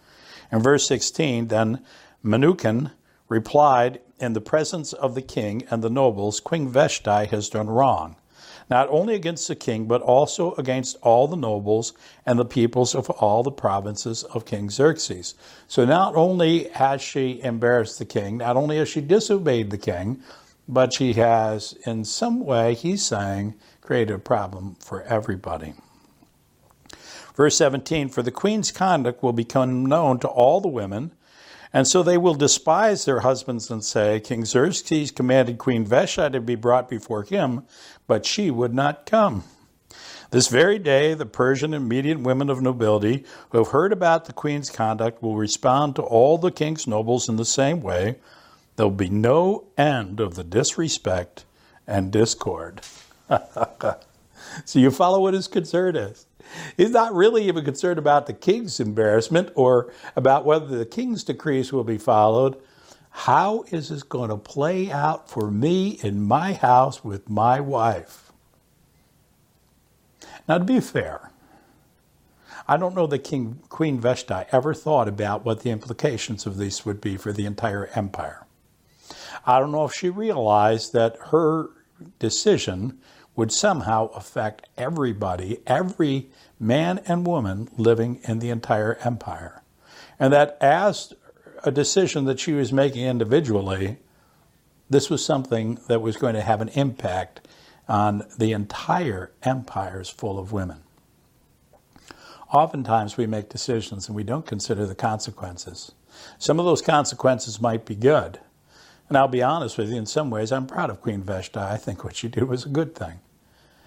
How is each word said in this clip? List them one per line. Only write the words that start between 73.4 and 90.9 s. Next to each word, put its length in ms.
Queen 320
Vashti 520
ever 200
thought 360
about 360
what 160
the 100
implications 760
of 100
this 300
would 140
be 160
for 160
the 120
entire 500
empire. 520
I 140
don't 140
know 120
if 80
she 160
realized 840
that 240
her 400
decision 800
would 160
somehow 600
affect 640
everybody, 920
every 640
man 460
and 200
woman 500
living 480
in 140
the 120
entire 520
empire. 600
And 120
that 280
as 520